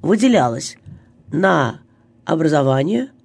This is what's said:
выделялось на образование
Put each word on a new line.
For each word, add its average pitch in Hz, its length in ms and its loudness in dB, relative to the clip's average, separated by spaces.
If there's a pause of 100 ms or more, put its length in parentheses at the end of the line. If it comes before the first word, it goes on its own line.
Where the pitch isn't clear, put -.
выделялось 175 720 0 (560)
на 160 480 0 (440)
образование 156 880 0 (140)